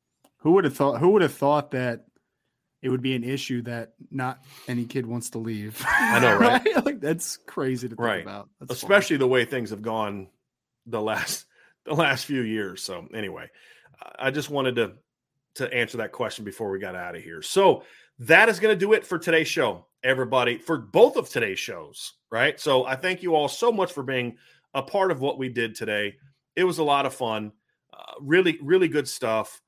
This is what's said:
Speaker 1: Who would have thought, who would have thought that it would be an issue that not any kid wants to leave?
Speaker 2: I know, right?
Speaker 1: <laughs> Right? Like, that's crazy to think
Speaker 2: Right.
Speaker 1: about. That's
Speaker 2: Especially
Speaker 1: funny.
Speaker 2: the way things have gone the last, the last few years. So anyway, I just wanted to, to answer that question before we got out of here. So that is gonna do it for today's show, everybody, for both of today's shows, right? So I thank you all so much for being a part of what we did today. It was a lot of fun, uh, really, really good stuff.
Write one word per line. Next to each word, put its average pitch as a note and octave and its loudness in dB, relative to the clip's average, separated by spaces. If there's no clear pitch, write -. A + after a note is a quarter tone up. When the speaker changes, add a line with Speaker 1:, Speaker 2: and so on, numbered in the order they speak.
Speaker 1:
Who D#3 2
would F#3+ 6
have C3+ 0
thought, C#3 0
who F3 6
would G#3 6
have C#3+ 2
thought C#3+ 0
that B2 -4
it C3 -4
would B2+ 0
be C3 -2
an A#2+ -4
issue C3 -4
that A#2 -10
not C3 -6
any A#2+ -2
kid B2 -6
wants A#2 -8
to A#2+ -8
leave? A2 -8
Speaker 2:
I - 2
know, B2 6
right? A#3+ 6
Speaker 1:
<laughs> G#4+ 2
Right? C4+ 2
Like, C#4+ -4
that's E3 -4
crazy B2+ -6
to A2 -16
think - -12
Speaker 2:
Right. G#2+ 0
Speaker 1:
about. G2 -14
That's C3 -10
Speaker 2:
Especially F#3+ 2
Speaker 1:
funny. C3+ 2
Speaker 2:
the - 4
way B2+ 4
things A#2+ -4
have G#2 -10
gone G#2 -4
the A2+ -4
last, - -4
the D3+ -4
last C#3+ 2
few C3+ -2
years. G#2+ -4
So F2 -10
anyway, G#2 -10
I C3+ -2
just D3 -6
wanted C3 -2
to, G2+ 0
to C3 -8
answer A#2+ -4
that G#2+ -8
question A2 -8
before G2+ -8
we G2 -6
got F#2+ -10
out F2+ -10
of D#2+ -16
here. E2 -14
So F#3 4
that E3 8
is F#3+ 0
gonna G#3+ 4
do G3+ 4
it G#3 2
for F3 -4
today's E3 2
show, A2+ -2
everybody, B2+ 2
for E3 -4
both D#3+ 6
of - -2
today's G#2 -4
shows, - -12
right? B2 0
So C3 4
I C3 -2
thank F3+ -2
you E3+ 2
all D3 2
so A#3 0
much F#3+ 0
for C#3 -8
being B2 -4
a C3+ -2
part F#3+ 2
of C#3 -2
what C3+ -2
we C3 -4
did A#2 -4
today. G#2 -4
It F3 0
was E3+ 0
a D#3+ 0
lot C#3 2
of B2+ -4
fun, A2 -4
uh, - -20
really, E3 0
really E3+ 2
good C#3+ -2
stuff. A2 -6